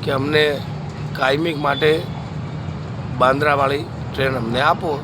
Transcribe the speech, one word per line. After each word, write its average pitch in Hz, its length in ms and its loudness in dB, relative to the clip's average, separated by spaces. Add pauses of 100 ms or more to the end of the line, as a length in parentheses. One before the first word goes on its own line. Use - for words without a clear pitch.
કે 151 80 0
અમને 147 480 2 (580)
કાયમિક 147 380 2
માટે 147 460 2 (1160)
બાંદ્રાવાળી 139 680 4 (300)
ટ્રેન 135 220 0
અમને 117 240 0
આપો 156 440 2